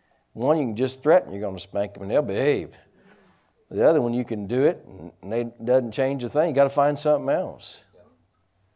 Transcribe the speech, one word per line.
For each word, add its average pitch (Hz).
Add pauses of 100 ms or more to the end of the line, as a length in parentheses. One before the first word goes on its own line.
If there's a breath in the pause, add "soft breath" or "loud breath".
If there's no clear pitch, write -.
(320 soft breath)
One 135
you 139
can 107
just 131
threaten, 151
you're 101
gonna 95
spank 101
'em 98
and 98
they'll 139
behave. 110 (920 soft breath)
The 101
other 156
one, 120
you 120
can 107
do 127
it 165 (360)
and 98
they 120 (180)
doesn't 120
change 135
a 117
thing. 156
You 143
gotta 139
find 143
something 143
else. 143 (920)